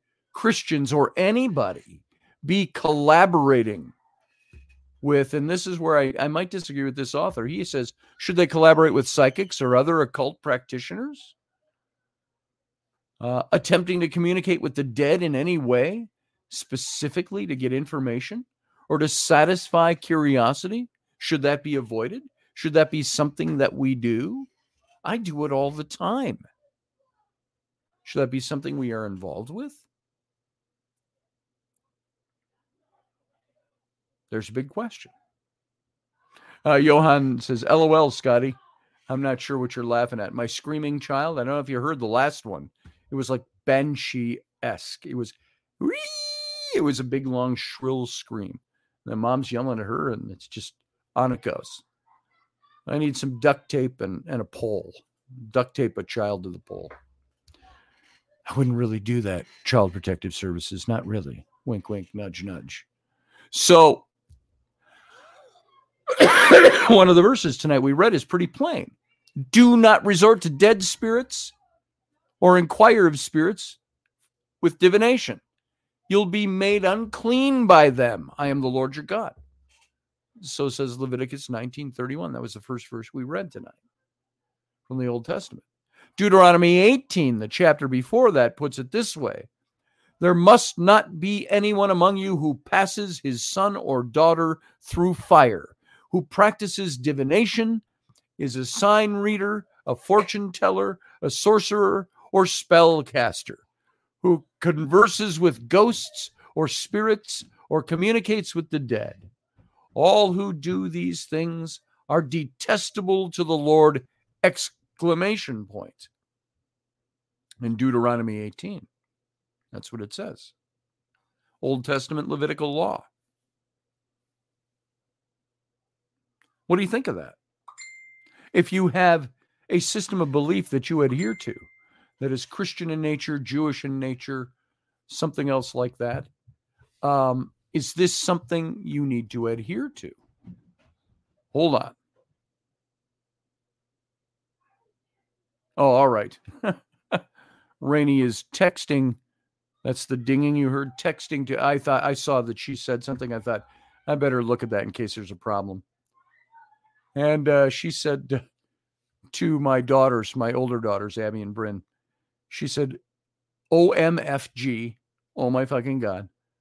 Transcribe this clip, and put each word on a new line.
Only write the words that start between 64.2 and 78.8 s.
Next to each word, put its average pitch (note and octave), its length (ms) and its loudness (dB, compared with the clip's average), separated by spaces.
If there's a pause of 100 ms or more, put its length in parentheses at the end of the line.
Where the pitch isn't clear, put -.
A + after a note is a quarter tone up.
<coughs> - 720 10
one F#3+ 180 10
of F3 80 8
the F3 60 10
verses G3+ 360 2
tonight D3 220 2
we C#3 140 2
read G3 200 4
is C#3 120 -2
pretty F3 220 -2
plain. - 440 -6 (600)
"Do A#3+ 260 8
not A3 280 8
resort G3+ 360 6
to F3 80 -4
dead F#3+ 340 4
spirits - 720 -4 (880)
or F3+ 160 8
inquire G#3 500 6
of D3 100 0
spirits - 600 -4 (840)
with E3 180 0
divination. G#3 600 4 (720)
You'll G3+ 160 2
be G3+ 220 -2
made G3 360 0
unclean A#3 840 0
by D3+ 240 8
them. A#2+ 460 -2
I C#3+ 100 -4
am C#3 120 -2
the C3 80 -4
Lord C3 300 -4